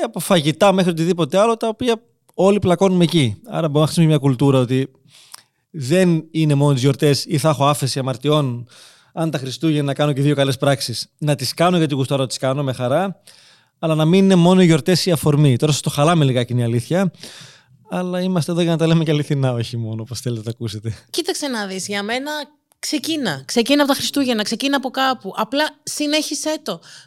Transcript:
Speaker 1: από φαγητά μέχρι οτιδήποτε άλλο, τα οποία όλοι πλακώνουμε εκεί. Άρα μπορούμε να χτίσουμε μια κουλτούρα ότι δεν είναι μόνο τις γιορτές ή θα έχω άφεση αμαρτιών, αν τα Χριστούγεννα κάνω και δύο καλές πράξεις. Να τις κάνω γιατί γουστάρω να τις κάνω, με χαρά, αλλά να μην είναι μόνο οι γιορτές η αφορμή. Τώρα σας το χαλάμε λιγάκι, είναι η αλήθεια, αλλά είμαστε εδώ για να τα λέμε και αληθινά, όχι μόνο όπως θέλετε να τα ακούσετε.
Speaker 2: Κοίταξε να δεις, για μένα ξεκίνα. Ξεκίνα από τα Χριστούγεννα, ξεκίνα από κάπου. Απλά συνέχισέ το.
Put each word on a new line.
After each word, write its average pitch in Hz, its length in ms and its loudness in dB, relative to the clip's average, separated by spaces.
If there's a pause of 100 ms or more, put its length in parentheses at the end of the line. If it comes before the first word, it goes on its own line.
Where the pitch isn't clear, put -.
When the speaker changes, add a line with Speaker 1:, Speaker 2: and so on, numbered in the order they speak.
Speaker 1:
από 220 160 -8
φαγητά 175 520 2
μέχρι 185 180 2
οτιδήποτε 170 480 -2
άλλο, 226 180 2
τα 226 120 -4
οποία 226 340 -2 (320)
όλοι 202 240 4
πλακώνουμε 185 460 4
εκεί. 139 320 2 (100)
Άρα 156 140 -6
μπορούμε 151 200 0
να 156 60 4
χτίσουμε 165 200 2
μια 156 120 4
κουλτούρα 135 400 2
ότι 131 300 0 (840)
δεν 165 600 2
είναι 156 240 2
μόνο 143 180 4
τις 127 100 0
γιορτές 139 420 2
ή 175 140 -2
θα 151 100 2
έχω 139 180 2
άφεση 143 320 0
αμαρτιών, 131 720 -2 (440)
αν 165 180 -4
τα 143 80 -6
Χριστούγεννα 139 540 -2
κάνω 147 200 0
και 131 100 -4
δύο 143 120 2
καλές 135 220 0
πράξεις. 139 520 -2 (100)
Να 147 160 0
τις 127 200 -8
κάνω 180 240 2
γιατί 151 160 0
γουστάρω 135 280 -2
να 127 60 -4
τις - 100 -10
κάνω, 135 240 -2
με 135 100 -4
χαρά, 147 500 -4 (560)
αλλά 160 160 -2
να 156 100 2
μην 185 200 4
είναι 190 100 4
μόνο 180 280 6
οι - 20 8
γιορτές 165 420 2
η 190 40 0
αφορμή. 147 460 2
Τώρα 151 160 0
σας 131 80 -2
το 160 100 -4
χαλάμε 151 340 2
λιγάκι, 123 280 0
είναι 123 80 0
η 120 40 0
αλήθεια, 135 460 -2 (800)
αλλά 180 300 -4
είμαστε 180 320 -2
εδώ 170 80 0
για 170 100 2
να 165 60 2
τα 160 100 0
λέμε 165 180 2
και 156 60 -2
αληθινά, 143 420 0
όχι 117 240 -4
μόνο 110 260 -6
όπως 110 180 -10
θέλετε 120 200 -6
να 104 40 -14
τα 117 60 -8
ακούσετε. 110 440 -8 (160)
Speaker 2:
Κοίταξε 330 380 -6
να 220 180 -6
δεις, 190 200 -10
για 202 160 -6
μένα 254 280 -6 (480)
ξεκίνα. 254 680 -6
Ξεκίνα 277 380 2
από 277 100 2
τα 262 60 2
Χριστούγεννα, 247 440 -2
ξεκίνα 269 340 -2
από 262 140 -4
κάπου. 262 460 -4
Απλά 277 320 -2 (140)
συνέχισέ 302 800 -4
το. 175 180 -8 (260)